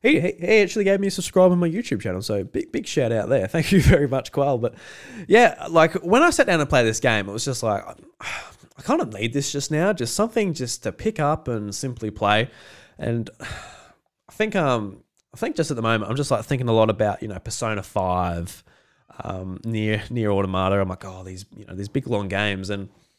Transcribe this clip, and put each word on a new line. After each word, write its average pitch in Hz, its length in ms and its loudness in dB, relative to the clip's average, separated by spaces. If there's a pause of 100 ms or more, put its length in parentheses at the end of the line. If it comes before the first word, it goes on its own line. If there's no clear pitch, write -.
he, 262 180 4
he, 175 180 0
he 208 240 4
actually 202 220 0
gave 196 160 4
me 196 80 0
a 190 40 0
subscribe 185 400 4
on 175 80 4
my 170 100 2
YouTube 160 320 -4
channel, 92 200 -4
so 104 220 -2
big, - 300 -6
big - 120 -4
shout 117 280 0
out 107 160 0
there. 117 180 2
<laughs> - 20 -8
Thank 165 220 0
you 196 80 8
very 143 280 6
much, 131 260 -4
Qual. 139 240 0
But 117 160 -2 (540)
yeah, 226 420 4
like, 165 240 4
when 180 300 2
I 240 60 6
sat - 180 2
down 175 120 2
and 139 80 0
played 131 180 4
this 110 140 0
game, 107 300 2
it - 20 -8
was 113 140 -6
just 127 180 -4
like, 104 220 0 (200)
<sighs> - 160 -20
I - 600 -14
kind 294 180 0
of 127 140 -4
need 110 180 -2
this 139 200 -4
just 143 200 -6
now, 175 220 2
just 120 200 -4
something 214 400 0
just - 300 -8
to - 80 -4
pick 220 300 -4
up 151 260 0
and 104 260 -4
simply 110 380 -6
play. 107 380 2 (480)
And 117 380 -4
<sighs> - 40 -20
I - 920 -18
think, 214 260 -2
um, 117 460 0 (300)
I - 40 -20
think 262 180 -4
just 156 140 0
at 135 80 -4
the 113 60 -4
moment, 113 260 0
I'm 117 80 -2
just, 143 140 -2
like, 117 120 0
thinking 127 240 -2
a 113 60 2
lot 110 160 6
about, 107 320 0
you 110 80 -8
know, 92 100 -10
Persona 110 440 -6
five, 90 800 -4 (600)
um, 92 400 -10
Nier, 107 460 -2
Nier 110 220 0
Automata. 95 500 2
I'm 92 80 0
like, 90 160 -10
"Oh, 92 180 -14
these, 92 220 -14 (100)
you 104 100 -20
know, 92 100 -16
these 101 120 -8
big 135 200 -6
long 101 200 -2
games." 98 440 -4
And 98 180 -8 (300)